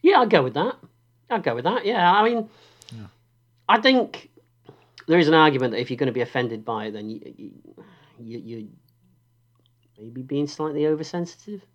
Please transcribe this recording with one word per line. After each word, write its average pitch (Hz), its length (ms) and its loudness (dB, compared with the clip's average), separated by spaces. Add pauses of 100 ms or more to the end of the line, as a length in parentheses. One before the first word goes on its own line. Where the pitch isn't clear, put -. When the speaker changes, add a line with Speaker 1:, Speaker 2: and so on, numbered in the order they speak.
Speaker 1:
Yeah, 349 160 6
I'd 233 100 2
go 170 140 6
with 127 120 -4
that. 196 200 -2 (540)
I'd 220 140 -4
go 120 120 -2
with 123 80 -8
that, 220 220 -2
yeah. 180 280 4
I 208 160 4
mean, 226 200 -4 (440)
Speaker 2:
Yeah. 107 120 -16 (640)
Speaker 1:
I 220 100 4
think 254 500 0 (760)
there 165 100 4
is 156 120 4
an 160 40 4
argument 139 380 4
that 107 80 -4
if 120 100 -6
you're 123 80 -6
gonna 131 140 -2
be 120 100 -4
offended 117 440 -6
by 110 220 -6
it, 107 40 -10
then 107 180 -12
you, 113 120 -14 (160)
you, - 140 -18 (680)
you, 117 200 -14 (180)
you 107 100 -14 (1300)
maybe 117 260 -16
being 143 240 -4
slightly 151 400 -4
oversensitive. 170 760 -6 (140)